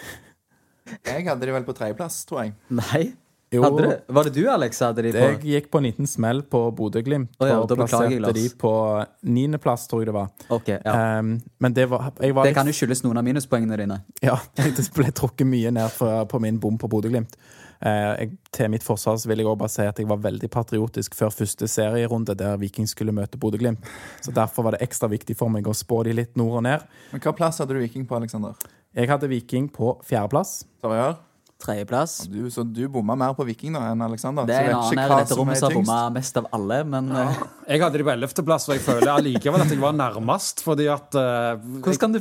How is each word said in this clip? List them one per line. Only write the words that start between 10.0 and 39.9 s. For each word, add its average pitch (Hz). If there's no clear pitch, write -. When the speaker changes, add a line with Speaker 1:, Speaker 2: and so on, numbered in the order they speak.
Speaker 3:
jeg -
det 107
var. 101
Speaker 2:
Ok, 113
ja. 107
Speaker 3:
Ehm, 110
men 123
det 127
var, 127
jeg 135
var 135
Speaker 2:
Det 139
Speaker 3:
litt 147
Speaker 2:
kan 143
jo 147
skyldes 127
noen 117
av 120
minuspoengene 117
dine. 101
Speaker 3:
Ja, 127
<laughs> -
det 135
ble 127
trukket 131
mye 117
ned 113
fra, 113
på 131
min 110
bom 110
på 120
Bodø/Glimt. 113
Eh, 107
jeg, 117
til 113
mitt 113
forsvar 113
så 110
vil 110
jeg 110
også 110
bare 110
si 107
at 104
jeg 107
var 107
veldig 104
patriotisk 110
før 107
første -
serierunde 113
der 101
Viking 101
skulle 110
møte 101
Bodø/Glimt. 110
Så -
derfor 113
var 107
det -
ekstra -
viktig 104
for 117
meg 104
å 107
spå 113
de 113
litt 117
nord 117
og -
ned. 151
Speaker 1:
Men -
hva 151
plass 160
hadde 135
du 131
Viking 120
på, 123
Alexander? 113
Speaker 3:
Jeg 120
hadde 143
Viking 127
på 117
fjerdeplass. 131
Speaker 1:
Torjar? 123
Speaker 2:
Tredjeplass. 120
Speaker 1:
Ja, 90
du, 107
så 120
du 117
bomma 117
mer 131
på 147
Viking 135
da 135
enn 113
Alexander, 117
Speaker 2:
Det 117
Speaker 1:
så 131
Speaker 2:
er -
Speaker 1:
jeg 123
Speaker 2:
en 120
Speaker 1:
vet -
Speaker 2:
annen 117
Speaker 1:
ikke 131
Speaker 2:
her 139
Speaker 1:
hva 139
Speaker 2:
i -
dette 131
Speaker 1:
som 123
Speaker 2:
rommet 135
Speaker 1:
er 135
Speaker 2:
som 139
har 147
Speaker 1:
tyngst. 180
Speaker 2:
bomma 117
mest 127
av 113
alle, 107
men, 131
Speaker 4:
Ja. 127
Speaker 2:
eh, 131
Speaker 4:
Jeg 156
hadde 151
de 143
på 147
ellevte 131
plass, 151
og 139
jeg -
føler 127
allikevel 143
at 151
jeg 135
var 143